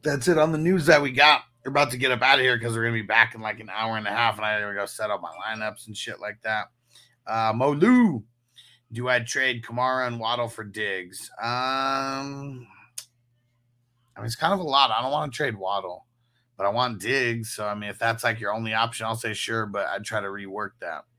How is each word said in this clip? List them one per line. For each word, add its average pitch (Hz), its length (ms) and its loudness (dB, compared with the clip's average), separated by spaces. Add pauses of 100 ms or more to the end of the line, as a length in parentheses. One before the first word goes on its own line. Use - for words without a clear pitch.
That's 143 260 0
it 165 100 6
on 160 140 4
the 156 60 0
news 165 280 2
that 151 140 8
we 139 120 -2
got. 143 320 6 (200)
We're 131 60 -6
about 139 220 4
to 127 40 -6
get 131 140 2
up 120 120 2
out 135 160 6
of 127 60 2
here 123 160 4
'cause 113 160 -2
we're 113 80 0
gonna 117 100 0
be 110 80 -2
back 113 320 4
in, 113 60 -14
like, 107 180 -8
an 107 120 -16
hour 110 260 -2
and 107 100 -4
a 101 40 -2
half, 113 260 2
and 107 80 -6
I 107 160 0
gotta 104 140 -6
go 98 120 -2
set 107 240 -6
up 101 120 -4
my 82 100 -12 (140)
lineups 107 400 -8
and 107 100 -14
shit - 240 -10
like 104 220 -12
that. 110 260 -4 (560)
Uh, 110 300 0
Mo 131 160 2
Lou, 185 540 4 (680)
do 120 180 -4
I 123 120 4
trade 123 420 -2
Kamara 127 460 0
and 117 100 -6
Waddle 117 300 -2
for 113 160 -12
Diggs? 98 760 -6
Um, 135 1300 -4 (1500)
I - 20 -18
mean, 110 80 -8
it's 113 80 -6
kind 165 180 2
of 196 60 0
a 180 60 -4
lot. 139 260 6
I 113 120 0
don't 131 100 0
wanna 151 180 -2
trade 123 240 -2
Waddle, 95 520 -6 (500)
but 98 100 0
I 101 40 4
want 117 300 0
Diggs. 117 520 -2
So, 107 120 -8
I 104 100 -4
mean, 104 160 -8
if 101 80 -10
that's, 113 260 -2
like, 113 160 0
your 101 120 -2
only 110 220 -4
option, 113 320 0
I'll 113 80 -2
say 113 200 -4
sure, 113 320 -4
but 101 200 -4
I'd 98 180 -6
try 110 160 -4
to 98 60 -6
rework 98 540 -8
that. 82 240 -10 (140)